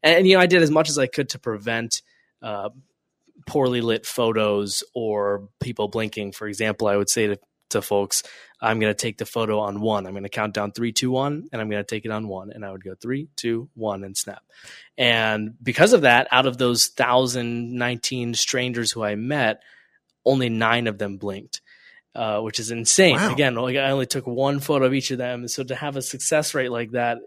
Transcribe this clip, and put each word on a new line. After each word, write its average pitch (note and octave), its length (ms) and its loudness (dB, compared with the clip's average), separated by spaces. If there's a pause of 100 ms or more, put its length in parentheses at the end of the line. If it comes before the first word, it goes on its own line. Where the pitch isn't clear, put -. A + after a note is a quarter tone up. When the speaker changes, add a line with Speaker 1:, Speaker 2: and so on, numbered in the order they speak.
Speaker 1:
And, D#3+ 140 8
and, F#3 100 6
you F#3+ 80 10
know, F#3 60 8
I F3+ 40 8
did F3+ 160 6
as D#3 80 4
much D#3 180 4
as C#3+ 120 -2
I C3 80 2
could C3+ 220 -4
to - 100 -10
prevent, A2+ 640 -4 (400)
uh, G#2 260 -6 (800)
poorly B2+ 340 0
lit A2+ 240 0
photos G#2+ 800 0 (100)
or G2+ 560 -2 (100)
people A#2 280 -4
blinking. G#2+ 460 -6
For G#2+ 140 -10
example, G#2+ 400 -2
I G2+ 80 2
would G2+ 140 2
say A2+ 160 2
to, G2+ 140 -2 (320)
to G#2 100 0
folks, G2+ 420 -2 (360)
"I'm A2 200 0
gonna G#2+ 160 2
take A2+ 240 -6
the A2 80 -6
photo G#2+ 320 -2
on G2+ 200 -4
one. G#2 280 -2
I'm F#2 60 -10
gonna G2 140 -10
count G#2+ 280 -4
down G#2 160 -2
three, A#2 200 -4
two, B2+ 200 -2
one, C#3+ 400 -2
and A#2 100 -6
I'm G#2+ 80 -6
gonna G#2 140 -2
take G#2+ 220 -8
it A2+ 60 -6
on G#2+ 160 -6
one." G2 240 -12
And G#2+ 140 -14
I G2 60 -10
would F#2+ 120 -14
go, F#2+ 120 -14
"Three, C#3 400 -6
two, A#2 400 -6
one," G#2 280 -4
and G2 140 -10
snap. - 240 -10 (560)
And A2 640 2
because D3+ 320 6
of G3 80 8
that, B2+ 300 8
out C3 160 6
of B2 100 -4
those B2 300 2
thousand A#2+ 840 0
nineteen B2 600 -4
strangers A#2+ 580 -2
who A2+ 120 -6
I G#2 100 -2
met, A#2 480 -2 (640)
only C3 240 4
nine A2+ 380 2
of G#2 100 -4
them G2+ 200 -6
blinked, G2 440 -10 (540)
uh, A2 240 -2
which A2 200 -6
is A2+ 120 -6
insane. C3+ 460 4
Speaker 2:
Wow. F#3+ 160 0
Speaker 1:
Again, C3 200 2
like, B2+ 240 -2
I C3+ 140 2
only C3+ 160 0
took C3+ 180 -6
one C3+ 340 0
photo C#3 280 2
of C3 80 2
each C3 160 -2
of B2+ 80 -6
them. B2 280 -6
So C3 160 -6
to B2+ 120 -6
have C#3+ 200 -6
a C3+ 60 -6
success D3+ 540 -2
rate B2+ 160 0
like A#2 200 -4
that A#2+ 360 0